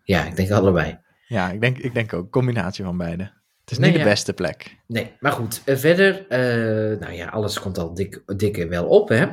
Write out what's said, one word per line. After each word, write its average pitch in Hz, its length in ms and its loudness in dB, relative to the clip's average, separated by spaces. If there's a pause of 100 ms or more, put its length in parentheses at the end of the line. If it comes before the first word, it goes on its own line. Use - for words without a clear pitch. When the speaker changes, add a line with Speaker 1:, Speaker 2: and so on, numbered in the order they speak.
Speaker 1:
Ja, 85 220 2
ik 82 100 -10
denk 95 160 0
allebei. 92 480 2 (280)
Speaker 2:
Ja, 92 240 -2
ik 101 100 -8
denk, 123 160 2
ik 120 160 -6
denk 117 200 -2
ook, 90 180 -6
combinatie 117 520 -2
van 90 140 -4
beide. 85 260 -6 (380)
Het - 100 -20
is 117 60 -4
Speaker 1:
Nee, 135 120 6
Speaker 2:
niet 165 100 6
de 151 60 2
Speaker 1:
ja. 104 60 6
Speaker 2:
beste 101 220 0
plek. - 440 -6 (100)
Speaker 1:
Nee, 113 320 -6
maar 143 120 0
goed, 117 340 -4
eh, 135 100 2
verder, 175 520 2
eh, 113 720 0
nou - 140 -10
ja, 87 140 -10
alles 104 320 -4
komt 92 180 -8
al 85 160 -4
dik, 95 320 -6
dikke 98 420 -2
wel 85 180 -2
op, - 240 6
hè? 117 240 4